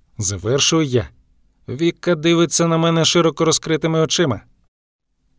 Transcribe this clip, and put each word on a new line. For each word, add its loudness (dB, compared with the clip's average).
завершую 0
я. -2
Віка -2
дивиться 2
на 2
мене 2
широко 2
розкритими 0
очима. 0